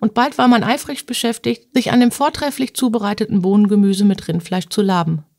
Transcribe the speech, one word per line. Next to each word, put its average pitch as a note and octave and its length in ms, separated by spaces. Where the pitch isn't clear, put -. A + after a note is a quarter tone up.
und G#3+ 120
bald C4+ 240
war B3+ 100
man A#3+ 160
eifrig - 440
beschäftigt, - 640
sich - 180
an B3 100
dem A#3+ 100
vortrefflich C#4 640
zubereiteten G#3+ 640
Bohnengemüse G3+ 640
mit G3 240
Rindfleisch F3 400
zu - 140
laben. E3+ 420